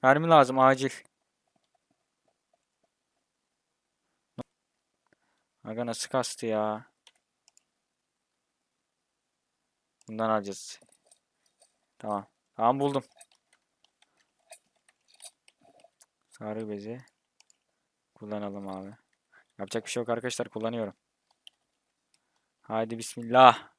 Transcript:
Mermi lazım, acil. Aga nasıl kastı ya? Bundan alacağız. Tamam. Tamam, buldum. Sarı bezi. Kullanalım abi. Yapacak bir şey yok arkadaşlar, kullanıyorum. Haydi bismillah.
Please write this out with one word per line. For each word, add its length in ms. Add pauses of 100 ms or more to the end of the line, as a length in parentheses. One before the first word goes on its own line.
Mermi 240
lazım, 320
acil. 300 (4000)
Aga 220
nasıl 240
kastı 360
ya? 400 (3250)
Bundan 220
alacağız. 500 (1160)
Tamam. 300 (280)
Tamam, 240
buldum. 240 (3250)
Sarı 400
bezi. 360 (1080)
Kullanalım 540
abi. 280 (640)
Yapacak 280
bir 40
şey 120
yok 80
arkadaşlar, 400
kullanıyorum. 440 (1700)
Haydi 360
bismillah. 800